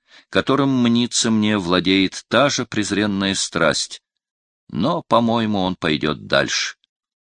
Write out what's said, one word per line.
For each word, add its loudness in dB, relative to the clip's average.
которым, 2
мнится 0
мне, 2
владеет 0
та 2
же -4
презренная -2
страсть, -2
но, -4
по-моему, 2
он -2
пойдёт -2
дальше. -2